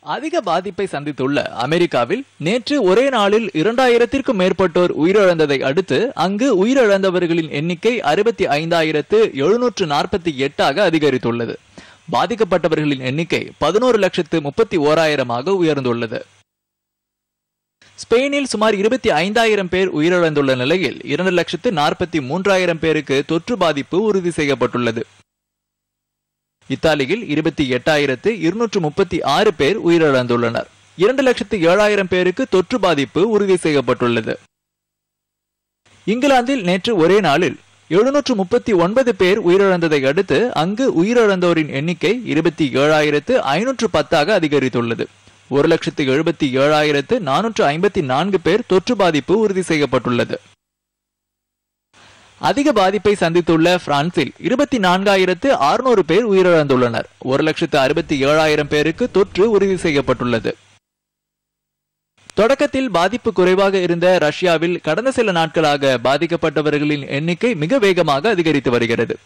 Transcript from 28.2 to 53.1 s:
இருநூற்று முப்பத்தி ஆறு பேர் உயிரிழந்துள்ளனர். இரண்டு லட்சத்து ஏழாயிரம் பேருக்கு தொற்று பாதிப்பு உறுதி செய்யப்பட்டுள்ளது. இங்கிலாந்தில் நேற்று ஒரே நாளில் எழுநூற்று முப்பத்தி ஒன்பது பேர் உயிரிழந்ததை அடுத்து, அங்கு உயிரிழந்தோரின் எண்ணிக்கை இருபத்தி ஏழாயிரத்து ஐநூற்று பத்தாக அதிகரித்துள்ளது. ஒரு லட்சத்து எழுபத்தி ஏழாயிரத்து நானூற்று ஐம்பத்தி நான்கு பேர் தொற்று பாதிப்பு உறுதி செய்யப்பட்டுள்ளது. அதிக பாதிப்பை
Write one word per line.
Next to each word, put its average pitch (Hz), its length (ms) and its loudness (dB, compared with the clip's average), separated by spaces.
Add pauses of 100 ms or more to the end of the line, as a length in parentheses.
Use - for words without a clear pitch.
இருநூற்று 214 400 -2
முப்பத்தி 180 320 -4 (160)
ஆறு 202 260 2
பேர் 151 180 0 (100)
உயிரிழந்துள்ளனர். 123 800 2 (380)
இரண்டு 262 240 2
லட்சத்து 240 300 -2 (120)
ஏழாயிரம் 202 440 2
பேருக்கு 180 300 0 (100)
தொற்று 185 320 0
பாதிப்பு 147 360 0 (140)
உறுதி 196 200 2 (100)
செய்யப்பட்டுள்ளது. 123 680 0 (1700)
இங்கிலாந்தில் 254 640 0
நேற்று 190 240 -2 (100)
ஒரே 185 240 4
நாளில் 147 280 0 (340)
எழுநூற்று 254 520 2
முப்பத்தி 233 340 -2 (100)
ஒன்பது 233 360 2
பேர் 190 260 2
உயிரிழந்ததை 175 640 2
அடுத்து, 160 300 0 (240)
அங்கு 214 240 -2 (160)
உயிரிழந்தோரின் 180 760 2
எண்ணிக்கை 165 340 -2 (200)
இருபத்தி 160 340 0 (160)
ஏழாயிரத்து 151 520 2 (200)
ஐநூற்று 226 400 -2
பத்தாக 160 440 0
அதிகரித்துள்ளது. 131 680 -2 (500)
ஒரு 156 160 2
லட்சத்து 160 300 -4 (120)
எழுபத்தி 160 340 -2 (160)
ஏழாயிரத்து 151 500 0 (140)
நானூற்று 202 420 0
ஐம்பத்தி 180 400 -2
நான்கு 175 380 0
பேர் 214 240 0
தொற்று 190 300 0
பாதிப்பு 160 300 0 (120)
உறுதி 185 260 -2
செய்யப்பட்டுள்ளது. 123 680 -2 (2000)
அதிக 269 360 0
பாதிப்பை 196 340 2 (100)